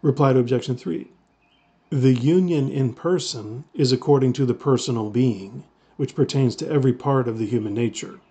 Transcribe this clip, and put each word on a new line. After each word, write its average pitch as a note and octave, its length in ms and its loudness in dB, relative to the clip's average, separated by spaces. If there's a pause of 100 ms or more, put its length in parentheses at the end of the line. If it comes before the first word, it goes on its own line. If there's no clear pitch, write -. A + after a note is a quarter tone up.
Reply C3+ 300 4
to B2+ 60 6
objection B2 360 0
three. - 340 -8 (800)
The C3 240 4
union D3+ 560 2
in C3 240 -2
person B2+ 720 -4 (100)
is C3 180 2
according C3 420 2
to C3+ 120 0
the A#2+ 80 0
personal A#2+ 560 -2
being, A2+ 540 -2 (340)
which C#3 160 -4
pertains C3+ 440 0
to - 120 -8
every C3+ 240 2
part C3+ 340 0
of A2+ 120 -6
the A2 80 -2
human G#2+ 260 -2
nature. A2+ 460 -6 (120)